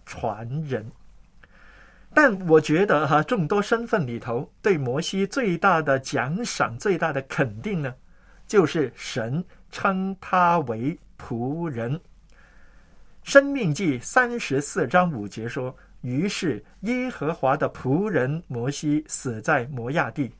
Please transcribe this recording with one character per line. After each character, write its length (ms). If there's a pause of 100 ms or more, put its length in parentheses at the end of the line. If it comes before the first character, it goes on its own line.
传 420 (160)
人。 220 (1300)
但 240 (100)
我 140
觉 240
得 220
哈， 160
众 240
多 140
身 260
份 180
里 140
头， 280 (140)
对 160
摩 240
西 240
最 320
大 240
的 180
奖 460
赏、 320
最 200
大 140
的 120
肯 380
定 200
呢， 140 (500)
就 220
是 280
神 480 (280)
称 500
他 380
为 360 (220)
仆 500
人。 320 (1200)
申 220
命 280
记 260
三 400
十 200
四 260
章 260
五 160
节 200
说 260 (280)
：“于 260
是 340 (200)
耶 260
和 260
华 220
的 160
仆 380
人 380
摩 220
西 380
死 320
在 280
摩 240
亚 200
地， 180 (100)